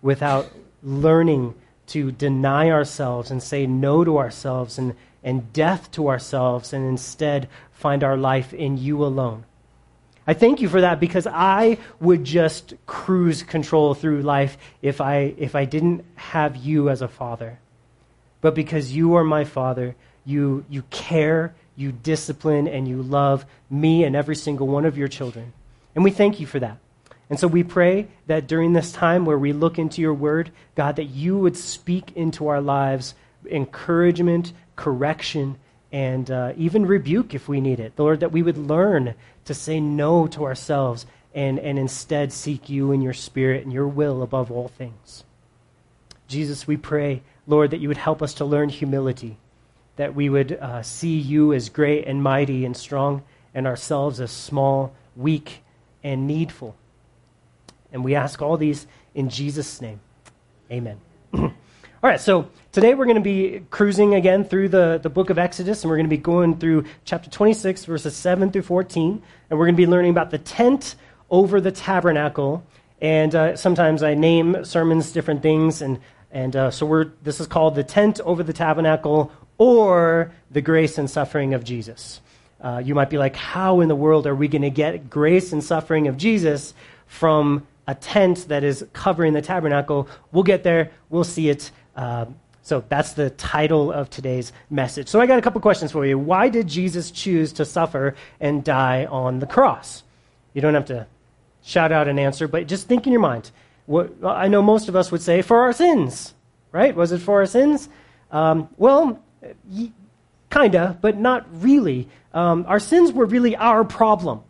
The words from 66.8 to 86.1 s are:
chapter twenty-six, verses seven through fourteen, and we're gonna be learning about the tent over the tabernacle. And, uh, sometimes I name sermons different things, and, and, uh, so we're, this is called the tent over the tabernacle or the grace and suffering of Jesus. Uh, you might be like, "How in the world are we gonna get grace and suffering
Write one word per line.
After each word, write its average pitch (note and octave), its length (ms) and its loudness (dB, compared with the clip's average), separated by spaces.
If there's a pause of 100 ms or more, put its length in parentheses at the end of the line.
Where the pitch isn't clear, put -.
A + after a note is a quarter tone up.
chapter - 240 -6
twenty-six, G#3 560 0
verses D#3 280 -6
seven F#3 380 0
through G3 120 -4
fourteen, F3+ 600 -2 (260)
and D#3 80 -2
we're E3+ 100 4
gonna E3+ 100 4
be F3 100 6
learning F3 240 4
about E3+ 180 2
the D3+ 80 -6
tent B3 580 0 (360)
over F#3+ 300 4
the F#3+ 100 0
tabernacle. D#3 920 0 (380)
And, D#3 340 2
uh, D#3+ 220 2
sometimes E3 480 2
I D3+ 120 2
name E3 500 2
sermons E3 480 0
different D3 280 -2
things, D#3 400 2
and, C3+ 200 -4 (280)
and, C3 280 -6
uh, C3 140 0
so D#3 140 -4
we're, D#3 360 0
this C#3+ 180 -8
is D#3 80 -8
called D#3 280 2
the C#3 100 -2
tent G#3 400 2
over F3 180 -2
the D#3+ 80 -6
tabernacle D#3 800 0 (260)
or F3 760 4 (180)
the C#3+ 100 0
grace D#3+ 360 2
and C#3 120 -4
suffering C#3 440 -2
of B2 100 -4
Jesus. A#2 560 -12 (400)
Uh, B2 240 -8
you C#3 120 -2
might C#3+ 160 2
be D#3 60 -2
like, C3+ 200 0
"How F#3 420 0
in E3+ 80 4
the D#3 80 2
world D3+ 320 4
are C#3 80 0
we D3 140 0
gonna C#3+ 200 0
get D3+ 400 -2
grace E3+ 440 2
and D3+ 100 -2
suffering D#3 460 0